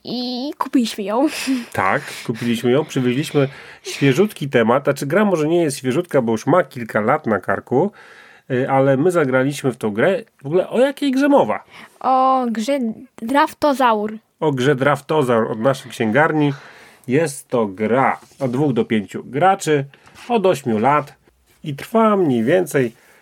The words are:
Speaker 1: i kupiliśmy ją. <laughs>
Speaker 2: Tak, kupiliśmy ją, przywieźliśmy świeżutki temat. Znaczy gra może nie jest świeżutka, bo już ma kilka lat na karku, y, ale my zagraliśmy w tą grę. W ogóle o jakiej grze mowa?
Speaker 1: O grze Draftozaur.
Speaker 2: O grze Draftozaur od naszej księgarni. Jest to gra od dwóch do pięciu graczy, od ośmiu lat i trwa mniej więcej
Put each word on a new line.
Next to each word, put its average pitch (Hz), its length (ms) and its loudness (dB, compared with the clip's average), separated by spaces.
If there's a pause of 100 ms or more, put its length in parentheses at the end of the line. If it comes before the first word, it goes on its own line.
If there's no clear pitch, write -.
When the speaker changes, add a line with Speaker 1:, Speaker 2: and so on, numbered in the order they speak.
Speaker 1:
i 247 540 -8
kupiliśmy 233 460 -2
ją. 226 240 0 (220)
<laughs> 247 240 -4
Speaker 2:
Tak, 104 280 0 (240)
kupiliśmy 120 460 -2
ją, 139 140 2
przywieźliśmy 135 600 -2 (360)
świeżutki 143 680 0
temat. 123 340 2
Znaczy 143 220 -2
gra 180 200 2
może 165 220 0
nie 170 160 2
jest 143 140 -2
świeżutka, 131 440 -2
bo 117 100 0
już 110 160 -2
ma 170 160 4
kilka 113 380 -6
lat 131 260 0
na 104 120 2
karku, 120 520 -2 (600)
y, 127 180 -2
ale 135 280 4
my 170 140 2
zagraliśmy 139 600 0
w 117 60 -6
tą 110 140 -4
grę. 147 300 0 (220)
W - 20 -10
ogóle 170 240 0
o 202 100 -2
jakiej 277 320 0
grze 269 180 0
mowa? 156 340 2 (360)
Speaker 1:
O 262 520 2
grze 226 280 -2 (420)
Draftozaur. 247 920 0 (260)
Speaker 2:
O 156 120 0
grze 135 240 2
Draftozaur 131 760 0
od 110 80 -8
naszej 131 320 -2
księgarni. 143 640 2 (540)
Jest 143 400 -2
to 113 200 0
gra 107 520 0 (200)
od 131 120 -4
dwóch 139 220 0
do 113 120 0
pięciu 110 380 -4
graczy, 151 640 0 (440)
od 226 160 0
ośmiu 139 340 0
lat 143 340 0 (500)
i 147 120 -8
trwa 220 420 0
mniej 131 260 2
więcej 143 480 0 (300)